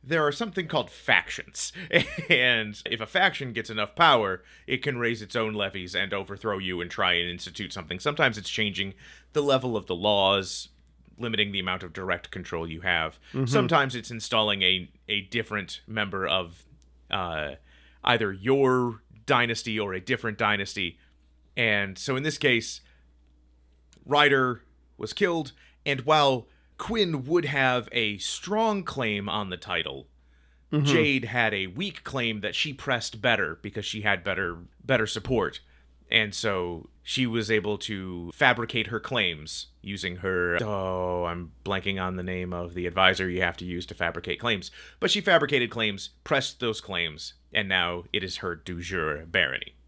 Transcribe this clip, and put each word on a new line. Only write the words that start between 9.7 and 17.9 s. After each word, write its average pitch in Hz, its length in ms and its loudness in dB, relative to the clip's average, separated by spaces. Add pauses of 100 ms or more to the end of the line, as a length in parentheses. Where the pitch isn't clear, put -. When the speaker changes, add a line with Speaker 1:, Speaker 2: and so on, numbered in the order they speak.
Speaker 1:
of 92 100 -4
the 92 80 0
laws, 98 720 2 (500)
limiting 107 320 0
the 98 80 -2
amount 92 240 -4
of 82 100 -14
direct 92 380 -4
control 85 360 -6
you 82 140 -8
have. 85 380 0 (140)
Speaker 2:
Mm-hmm. 135 120 0
Speaker 1:
Sometimes 139 500 4
it's 117 160 -8
installing 107 520 0
a, 92 260 2 (200)
a 104 120 0
different 104 680 -6
member 101 400 -2
of, 87 380 -2 (460)
uh, 80 400 -2 (520)